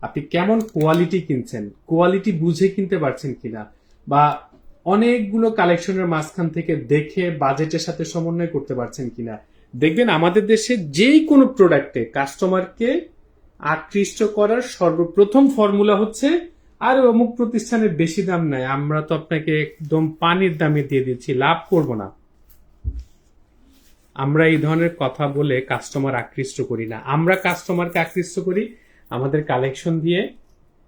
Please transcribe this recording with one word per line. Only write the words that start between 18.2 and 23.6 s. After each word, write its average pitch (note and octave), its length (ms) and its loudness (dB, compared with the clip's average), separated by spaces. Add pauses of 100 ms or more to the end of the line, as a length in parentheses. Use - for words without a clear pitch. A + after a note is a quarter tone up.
দাম F3 240 -2
নাই, C3 180 -2
আমরা D3 360 -2
তো D#3 140 -4
আপনাকে D#3 460 -2
একদম D#3 500 -2
পানির E3+ 460 0
দামে D3+ 260 2
দিয়ে C3+ 200 0
দিচ্ছি, B2+ 300 -6
লাভ C#3 240 2 (120)
করব C#3+ 240 0
না।" G2 180 -8 (2000)